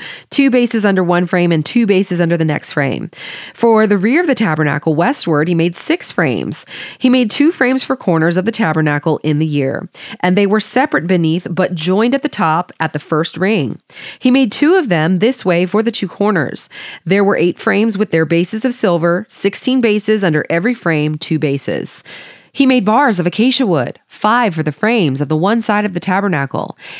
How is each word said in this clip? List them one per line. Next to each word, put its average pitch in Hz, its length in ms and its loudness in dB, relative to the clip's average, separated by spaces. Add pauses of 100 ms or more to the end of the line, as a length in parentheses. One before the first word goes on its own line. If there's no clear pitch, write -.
(280)
two 277 220 2
bases 233 340 2
under 190 180 2
one 175 220 2
frame 175 280 2
and 156 120 2
two 233 220 0
bases 185 340 2
under 170 160 2
the 160 80 0
next 156 300 -2
frame. 127 360 -2 (440)
For 220 320 4
the 202 100 2
rear 233 240 2
of 359 60 0
the 277 80 2
tabernacle 156 600 0
westward, 170 540 0
he 180 60 0
made 170 200 0
six - 380 -4
frames. 123 540 -2 (320)
He 254 100 2
made 247 220 2
two 294 200 2
frames 262 320 0
for 262 140 -4
corners 165 400 0
of 185 80 0
the 214 80 -2
tabernacle 156 720 0
in 147 140 0
the 160 80 0
year, 143 420 -2 (320)
and 180 160 2
they 202 100 4
were 208 140 0
separate 202 460 0
beneath, 175 440 0
but 180 240 -2
joined 190 400 0
at 269 60 -2
the - 80 -2
top 165 500 0
at 160 140 -4
the 151 60 -6
first 160 400 -4
ring. 180 420 -2 (380)
He 254 120 2
made 254 220 2
two 302 220 2
of 311 160 2
them 170 300 2
this 233 260 0
way 175 180 2
for 208 180 0
the 226 80 -2
two 202 180 -4
corners. 202 600 -2 (380)
There 196 180 2
were 196 140 2
eight 175 200 0
frames 208 380 0
with 202 140 -2
their 160 160 2
bases 180 400 0
of 247 80 -2
silver, 175 560 0
sixteen 254 500 -2
bases 214 420 2
under 156 280 2
every 185 240 0
frame, 151 420 -2
two 156 220 -2
bases. 139 680 -4 (500)
He 277 120 2
made 254 180 4
bars 220 340 2
of 165 80 -2
acacia 247 400 0
wood, 151 400 0
five 220 480 0
for 156 80 -2
the 147 100 -4
frames 170 500 0
of 135 80 -2
the 156 80 2
one 214 240 0
side 208 240 0
of 190 80 -8
the 175 60 -6
tabernacle, 175 760 -2 (240)